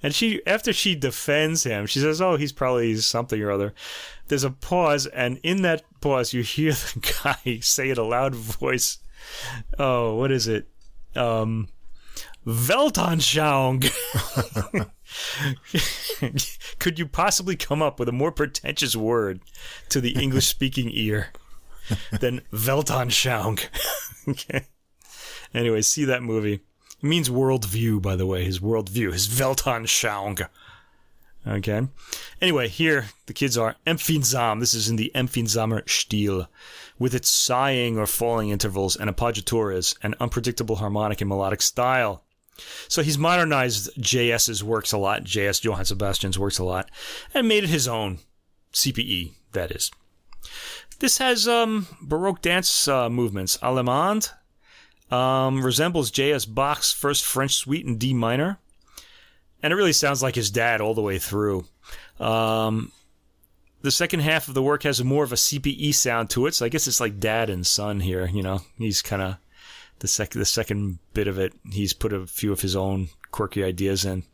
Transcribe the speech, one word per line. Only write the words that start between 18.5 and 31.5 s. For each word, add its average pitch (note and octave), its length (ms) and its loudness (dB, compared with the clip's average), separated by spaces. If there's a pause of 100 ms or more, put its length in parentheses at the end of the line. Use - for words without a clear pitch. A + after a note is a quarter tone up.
word A2 440 0 (500)
to C#3+ 100 2
the A#2+ 180 0
English-speaking C3 760 0
ear G#2+ 340 -2 (840)
than B2 300 -2 (100)
Weltanschauung? A#2+ 1200 0
<laughs> - 40 -2 (500)
Okay. C3+ 380 -4 (880)
Anyway, A#2 260 2
see C#3+ 240 2
that B2+ 180 2
movie. G#2+ 380 0 (420)
It - 0 -
means D3+ 280 2
worldview, A2+ 720 2
by F#2+ 140 0
the F#2 100 0
way. F#2 180 0
His F#2 160 -2
worldview, G#2 540 0
his F#2+ 140 0
Weltanschauung. A2+ 1160 0 (1000)
Okay. G#2+ 400 -2 (540)